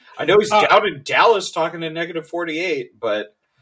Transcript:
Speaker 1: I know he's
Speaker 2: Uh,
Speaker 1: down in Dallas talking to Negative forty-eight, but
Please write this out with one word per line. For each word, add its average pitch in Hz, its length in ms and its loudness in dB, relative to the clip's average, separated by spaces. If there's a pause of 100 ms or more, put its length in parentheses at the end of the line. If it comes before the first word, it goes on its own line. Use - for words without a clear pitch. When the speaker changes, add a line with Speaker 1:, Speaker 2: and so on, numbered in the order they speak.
(180)
Speaker 1:
I 147 80 -6
know 190 120 4
he's 214 140 2
Speaker 2:
Uh, 208 140 4
Speaker 1:
down 208 200 4
in 156 160 -6
Dallas 190 500 2
talking 170 280 -4
to 160 100 -6
Negative 165 380 -8
forty-eight, 170 720 -6
but 107 340 -6 (280)